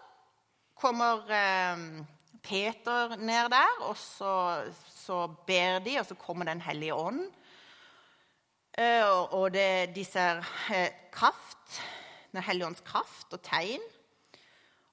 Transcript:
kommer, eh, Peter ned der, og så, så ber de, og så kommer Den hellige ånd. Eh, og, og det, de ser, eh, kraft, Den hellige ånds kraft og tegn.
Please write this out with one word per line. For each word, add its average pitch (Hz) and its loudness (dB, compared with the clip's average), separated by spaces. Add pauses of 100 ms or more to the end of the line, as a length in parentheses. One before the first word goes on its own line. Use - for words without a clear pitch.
(760)
kommer, 233 2
eh, 180 2 (380)
Peter 226 -2
ned 226 0
der, 370 6
og - -6
så, 180 -2 (320)
så 175 -4 (200)
ber 185 4
de, 247 -2
og 196 -2
så 185 -12
kommer 175 -6
Den 165 -4
hellige 156 -4
ånd. 226 -4 (1500)
Eh, 233 6
og, 185 4
og 190 2
det, 185 2
de 196 -6
ser, 175 0 (300)
eh, 180 2 (220)
kraft, - 0 (500)
Den 185 -6
hellige 180 -2
ånds 175 -8
kraft - -6
og - -14
tegn. 190 -2 (1120)